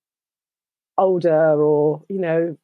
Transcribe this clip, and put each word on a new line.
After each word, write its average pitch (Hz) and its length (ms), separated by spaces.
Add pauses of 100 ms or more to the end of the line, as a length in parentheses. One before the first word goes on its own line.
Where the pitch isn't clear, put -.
(1000)
older 160 640
or, 151 480
you 196 120
know, 165 440